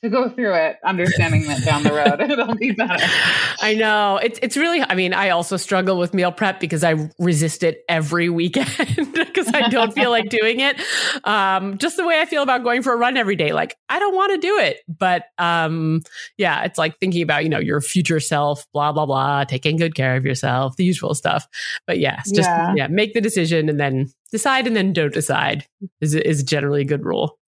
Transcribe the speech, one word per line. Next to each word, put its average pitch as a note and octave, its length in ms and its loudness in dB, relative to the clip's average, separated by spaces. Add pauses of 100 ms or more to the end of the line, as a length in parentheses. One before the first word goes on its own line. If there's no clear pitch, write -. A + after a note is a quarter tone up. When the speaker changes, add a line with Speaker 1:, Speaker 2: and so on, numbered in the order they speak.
Speaker 1:
to A#3 80 -4
go B3+ 180 0
through B3 260 -2
it, D#3+ 300 0
understanding E3+ 600 2
that C#3 180 -4
down D3 200 0
the D3+ 80 4
road D3 280 2
<laughs> C#4+ 100 0
it'll A#3 260 -2
be A3+ 160 -2
better. F#3+ 320 0 (580)
Speaker 2:
I G#3+ 120 2
know. G#3 460 2
It's, A#3 220 -2
it's B3 140 -4
really, E4 260 0
I F#3 140 -2
mean, F#3 180 0
I F#3+ 160 0
also F3 260 -2
struggle F#3 400 0
with F3 160 -2
meal F3+ 200 0
prep F#3+ 260 -2
because D#3+ 240 -2
I D#3+ 260 2 (120)
resist E3 420 2
it E3 260 0
every E3+ 400 0
weekend F3 380 0
<laughs> - 680 -2
'cause F4 220 0
I C4+ 160 4
don't A3+ 240 2
feel B3+ 160 2
like A3+ 180 2
doing A3+ 300 2
it. C4+ 180 0 (460)
Um, G3 560 0
just E4 180 -2
the F#4+ 80 -2
way E4 160 2
I E4 40 2
feel D#4 180 -2
about C4 220 0
going A#3+ 180 0
for B3+ 100 0
a A#3+ 40 2
run A#3+ 200 2
every G3 200 0
day. D3+ 160 2
Like, D#3+ 240 -2 (120)
I D4+ 120 -2
don't G4+ 160 0
wanna G4 220 2
do F#4 200 0
it. F3+ 200 0 (100)
But, F3+ 380 0 (120)
um, D#3+ 640 0 (340)
yeah, E3+ 280 0
it's - 140 -4
like D#3+ 200 -2
thinking F3 240 0
about, D3+ 220 0
you D#3+ 40 0
know, D3 120 0
your D#3 200 0
future E3 380 0
self, D3 540 -2
blah, D3 200 0
blah, D3+ 140 0
blah, C#3 380 0
taking C#3 320 -2
good E3 180 0
care C3 220 0
of C3 100 -2
yourself, C3 500 -2
the F#3 80 0
usual F3 300 0
stuff. E3 320 -2 (400)
But F3+ 140 -2
yes, D3 320 -2
just, F3 180 4
Speaker 1:
Yeah. E3+ 260 0
Speaker 2:
yeah, C#3 120 0
make G#3 260 0
the A#3 60 2
decision E3 480 0
and D3 100 0
then C3+ 300 0 (240)
decide C4 340 0
and A#3 100 0
then F#3+ 160 2
don't D#3 220 0
decide D3 500 0 (360)
is, D3+ 160 0
is D#3 260 2
generally C#3+ 400 0
a - 40 0
good C#3+ 180 -2
rule. - 440 -2